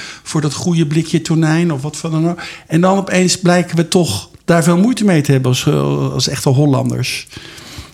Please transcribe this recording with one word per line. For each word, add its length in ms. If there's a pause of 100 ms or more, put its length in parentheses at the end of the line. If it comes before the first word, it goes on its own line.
(240)
voor 180
dat 120
goede 340
blikje 340
tonijn 520
of 80
wat 160
van 140
dan 180
ook. 120 (260)
En 140
dan 160
opeens 420
blijken 360
we 120
toch 420 (160)
daar 180
veel 140
moeite 280
mee 160
te 100
hebben 180
als, 180
eh, 460
als 140
echte 220
Hollanders. 800 (680)